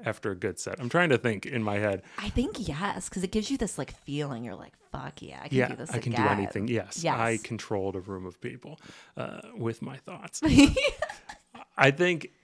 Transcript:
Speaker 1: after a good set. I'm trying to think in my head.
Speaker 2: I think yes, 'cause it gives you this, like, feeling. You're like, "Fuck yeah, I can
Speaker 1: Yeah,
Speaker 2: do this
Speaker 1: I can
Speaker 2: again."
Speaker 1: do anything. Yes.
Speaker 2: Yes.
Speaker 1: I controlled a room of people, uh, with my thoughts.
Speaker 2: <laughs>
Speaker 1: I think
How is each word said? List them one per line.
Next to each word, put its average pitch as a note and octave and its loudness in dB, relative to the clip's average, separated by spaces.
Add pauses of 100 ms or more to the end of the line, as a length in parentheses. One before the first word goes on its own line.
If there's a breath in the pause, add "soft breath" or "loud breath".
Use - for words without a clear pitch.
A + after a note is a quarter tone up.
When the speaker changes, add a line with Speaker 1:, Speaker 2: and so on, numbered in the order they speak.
Speaker 1:
after G#2+ -2
a F#2+ -4
good F2+ -4
set. F#2+ -6
I'm A#2+ -6
trying E3+ 4
to B2+ 8
think A2 0
in B2 -4
my G#2 0
head. G2+ 0 (160 loud breath)
Speaker 2:
I G#3 -6
think B3+ -2
yes, F3 -6
'cause F3+ -4
it F#3+ -2
gives G#3+ 0
you C4+ -2
this, G#3+ -2
like, - -6
feeling. C#3 -6
You're G2+ -8
like, - -16 (180)
"Fuck C3+ -12
yeah, - -14
I D3 -12
can C3 2
Speaker 1:
Yeah, B2+ 4
Speaker 2:
do - -6
this - -10
Speaker 1:
I A#2+ -2
can A#2 -4
Speaker 2:
again." A#2+ 2
Speaker 1:
do C#3 4
anything. G2+ -2
Yes. A#2+ -2
Speaker 2:
Yes. C#3 0
Speaker 1:
I A2+ 2
controlled G2 -4
a F#2+ -4
room F#2+ -8
of F2+ -12
people, - -12 (360 loud breath)
uh, - -8 (140)
with A#2 -6
my C3+ -10
thoughts. - -12
Speaker 2:
<laughs> - 4
Speaker 1:
I C3+ 10
think E3+ 0 (120)